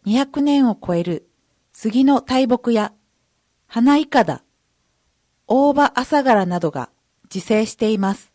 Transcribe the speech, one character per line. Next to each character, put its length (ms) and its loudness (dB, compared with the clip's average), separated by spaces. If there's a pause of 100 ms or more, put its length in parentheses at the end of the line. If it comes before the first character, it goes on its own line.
二 80 -2
百 300 -2
年 260 2
を 100 -4
超 140 -4
え 100 -2
る 240 -8 (480)
杉 300 0
の 160 4
大 260 0
木 240 -2
や、 220 -2 (720)
花 320 2
い 80 0
か 180 0
だ、 200 -6 (1040)
大 260 2
葉 220 2
朝 260 -2
柄 240 2
な 140 -4
ど 100 -2
が 220 -10 (420)
自 120 -8
生 200 0
し 100 -12
て 140 -2
い 80 -2
ま 160 -2
す。 220 -14